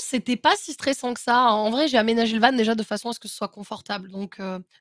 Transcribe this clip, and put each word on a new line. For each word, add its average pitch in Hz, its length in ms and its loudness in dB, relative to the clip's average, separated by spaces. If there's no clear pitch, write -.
c'était 247 360 -2
pas 330 200 4
si - 160 -8
stressant 262 420 -4
que - 60 -10
ça. 247 220 4
En 214 180 2
vrai, 285 180 2
j'ai 254 100 2
aménagé 226 360 2
le 226 60 0
van 247 120 6
déjà 226 220 2
de 220 80 -2
façon 214 280 -6
à - 20 -4
ce - 80 -12
que 214 80 -16
ce - 80 -10
soit 202 120 -6
confortable, 202 600 -10
donc 196 300 -10
heu, 185 240 -8